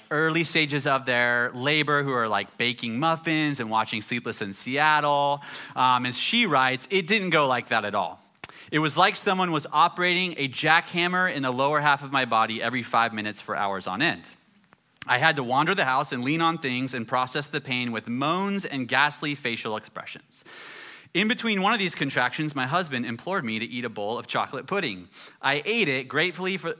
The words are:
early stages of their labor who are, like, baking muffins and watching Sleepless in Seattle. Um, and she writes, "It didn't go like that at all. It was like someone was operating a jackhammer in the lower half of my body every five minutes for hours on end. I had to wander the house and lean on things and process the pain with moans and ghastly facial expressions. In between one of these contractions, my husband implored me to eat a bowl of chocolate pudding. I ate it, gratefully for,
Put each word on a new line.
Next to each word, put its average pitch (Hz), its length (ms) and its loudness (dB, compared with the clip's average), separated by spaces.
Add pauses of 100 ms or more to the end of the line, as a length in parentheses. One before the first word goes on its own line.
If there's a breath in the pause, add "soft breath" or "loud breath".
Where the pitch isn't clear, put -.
(120)
early 160 320 2
stages 147 420 0
of 135 180 2
their 120 500 2
labor 143 500 2
who 139 80 -2
are, 117 160 2
like, 101 300 -2
baking 120 420 -2
muffins 156 580 0
and 110 120 -4
watching 110 320 0
Sleepless 120 380 -6
in 98 120 -6
Seattle. 143 880 2 (320 loud breath)
Um, 127 320 4
and 123 80 -2
she 233 320 2
writes, 131 440 2
"It 190 180 0
didn't 190 220 2
go 151 180 6
like 123 220 0
that 110 140 2
at 104 120 -2
all. 85 260 -4 (480 loud breath)
It 156 100 2
was 151 180 0
like 190 180 6
someone 185 340 0
was 151 220 0
operating 175 640 2
a 139 100 -2
jackhammer 175 840 2
in 139 100 -4
the 131 80 0
lower 139 300 2
half 143 220 2
of 135 100 -10
my 131 140 2
body 113 360 2
every 120 200 -2
five 113 320 2
minutes 107 260 -6
for 104 160 -6
hours 98 300 -2
on 95 160 -2
end. 107 260 -2 (800)
I 123 100 2
had 151 200 4
to 139 60 -2
wander 139 320 2
the 185 120 0
house 135 260 0
and 123 100 -4
lean 156 200 0
on 165 160 2
things 127 340 -4
and 120 160 -6
process 131 380 -2
the 147 160 -6
pain 123 300 -4
with 110 180 -6
moans 180 560 0
and 131 200 -6
ghastly 143 480 2
facial 117 440 -4
expressions. - 640 -16 (720 loud breath)
In 202 140 2
between 220 340 0
one 202 100 4
of 233 60 2
these 180 160 0
contractions, 143 600 -2
my 127 120 0
husband 143 400 -2
implored 170 360 -4
me 110 160 -4
to 110 60 -4
eat 120 220 -6
a 117 40 -4
bowl 107 280 -4
of 120 80 -10
chocolate 127 400 -4
pudding. 113 420 -4 (320 loud breath)
I 135 240 0
ate 214 240 2
it, 131 180 -2
gratefully 175 520 -2
for, 160 220 -6